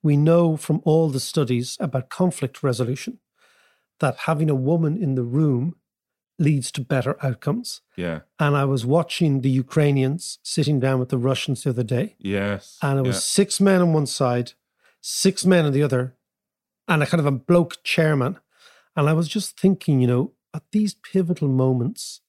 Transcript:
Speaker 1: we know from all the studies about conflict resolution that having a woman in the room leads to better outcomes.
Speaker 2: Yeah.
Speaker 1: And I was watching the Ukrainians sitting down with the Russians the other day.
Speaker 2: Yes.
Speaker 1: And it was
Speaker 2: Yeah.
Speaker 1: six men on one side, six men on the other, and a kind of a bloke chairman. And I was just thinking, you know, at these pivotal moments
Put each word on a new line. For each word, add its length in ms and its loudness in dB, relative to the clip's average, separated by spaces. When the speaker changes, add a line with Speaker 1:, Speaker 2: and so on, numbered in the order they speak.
Speaker 1:
we 140 2
know 400 4
from 280 -2
all 260 2
the 100 -4
studies 580 -2
about 300 -4
conflict 560 -4
resolution 540 -4
that 160 -2
having 240 0
a 60 2
woman 440 0
in 140 -2
the 80 -2
room 540 -2
leads 340 0
to 80 -8
better 440 -2
outcomes. 580 -6
Speaker 2:
Yeah. 260 -6
Speaker 1:
And 160 2
I 80 0
was 200 -2
watching 580 0
the 80 0
Ukrainians 920 0
sitting 380 0
down 180 0
with 120 -2
the 80 0
Russians 440 -2
the 80 -2
other 140 -2
day. 340 -2
Speaker 2:
Yes. 640 -4
Speaker 1:
And 160 0
it 80 0
was 100 0
Speaker 2:
Yeah. 40 -6
Speaker 1:
six 400 0
men 200 4
on 120 4
one 140 2
side, 480 -2
six 440 -2
men 220 4
on 60 0
the 120 2
other, 320 -2
and 140 2
a 40 0
kind 140 0
of 60 0
a 40 2
bloke 540 2
chairman. 540 0
And 120 2
I 40 4
was 160 0
just 320 -6
thinking, 400 2
you 80 4
know, 240 0
at 200 -12
these 220 0
pivotal 540 -2
moments 800 -2